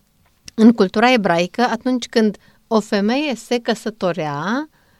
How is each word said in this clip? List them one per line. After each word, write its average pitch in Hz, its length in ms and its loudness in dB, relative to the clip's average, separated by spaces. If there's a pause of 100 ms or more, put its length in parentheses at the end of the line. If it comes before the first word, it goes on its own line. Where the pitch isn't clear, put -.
(540)
În 226 180 6
cultura 233 400 2
ebraică, 185 500 0
atunci 240 440 -2
când 220 300 0 (300)
o 220 140 0
femeie 226 540 -2
se - 240 -4
căsătorea, 202 1080 -4 (320)